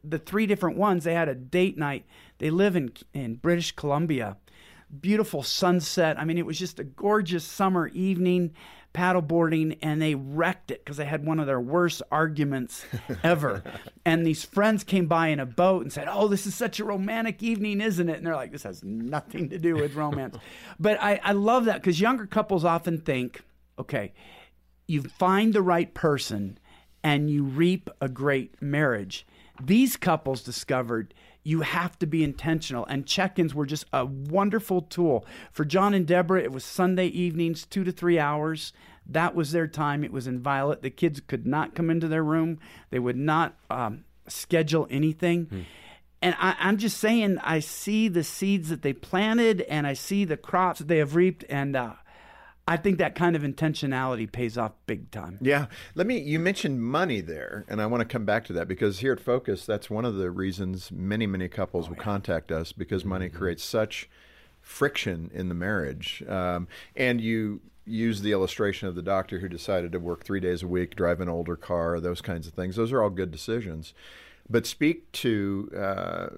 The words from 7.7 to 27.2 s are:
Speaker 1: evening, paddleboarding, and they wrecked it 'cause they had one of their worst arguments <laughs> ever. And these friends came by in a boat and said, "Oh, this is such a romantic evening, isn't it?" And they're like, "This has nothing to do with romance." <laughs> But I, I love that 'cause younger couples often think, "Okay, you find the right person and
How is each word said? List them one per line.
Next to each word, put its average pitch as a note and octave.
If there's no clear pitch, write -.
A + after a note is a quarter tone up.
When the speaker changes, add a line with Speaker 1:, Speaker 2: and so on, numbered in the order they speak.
Speaker 1:
evening, F3+
paddleboarding, E3
and D#3
they D#3
wrecked D3
it -
'cause C#3+
they D3
had D3
one D#3+
of D3+
their C3
worst E3
arguments D3
<laughs> G#2+
ever. D3
And E3
these D#3
friends G#3
came F#3
by E3
in D3+
a C3+
boat F3+
and -
said, -
"Oh, G#3
this G3+
is G3+
such -
a G#3
romantic G#3+
evening, G#3+
isn't F3+
it?" D#3
And -
they're E3
like, B2+
"This C#3+
has F#2
nothing A#2+
to F#3+
do E3
with D3
romance." D3
<laughs> -
But G#3
I, G3+
I G3
love A3+
that F#3+
'cause E3
younger A3+
couples G3
often E3+
think, B2+
"Okay, A#2+
you D3
find F#3+
the G#3
right F3
person A2
and D3